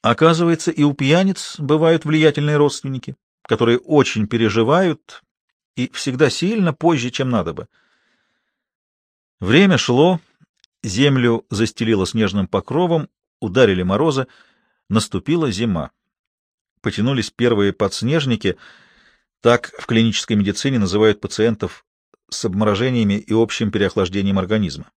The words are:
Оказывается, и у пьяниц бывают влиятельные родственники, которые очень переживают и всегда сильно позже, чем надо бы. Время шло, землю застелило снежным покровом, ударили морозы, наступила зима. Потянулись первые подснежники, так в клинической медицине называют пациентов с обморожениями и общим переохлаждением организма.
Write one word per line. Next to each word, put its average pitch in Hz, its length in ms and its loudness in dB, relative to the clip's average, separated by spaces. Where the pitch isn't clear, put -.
Оказывается, 165 680 2
и 151 120 0
у 147 100 2
пьяниц 175 640 -2
бывают 160 460 2
влиятельные 151 520 2
родственники, 135 580 -2
которые 117 320 2
очень 123 480 0
переживают 117 960 0
и 123 180 -4
всегда 131 360 0
сильно 180 440 -2
позже, 139 360 0
чем 131 200 -6
надо 85 240 -2
бы. - 140 -14
Время 151 380 4
шло, 160 420 2
землю 120 680 0
застелило 107 560 0
снежным 101 420 -2
покровом, 156 640 -2
ударили 98 440 2
морозы, 131 440 0
наступила 151 640 -2
зима. 95 400 -4
Потянулись 113 500 -4
первые 104 420 2
подснежники, 113 840 -2
так 120 380 2
в - 60 -14
клинической 113 500 0
медицине 104 440 0
называют 104 420 2
пациентов 107 640 -4
с - 160 -10
обморожениями 107 680 0
и 104 200 -4
общим 110 380 0
переохлаждением 98 680 0
организма. 92 580 -4